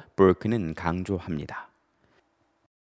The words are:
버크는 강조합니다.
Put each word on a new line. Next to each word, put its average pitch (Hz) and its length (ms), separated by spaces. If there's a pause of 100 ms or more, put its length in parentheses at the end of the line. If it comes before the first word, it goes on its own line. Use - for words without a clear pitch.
(180)
버크는 95 560
강조합니다. 90 960 (1200)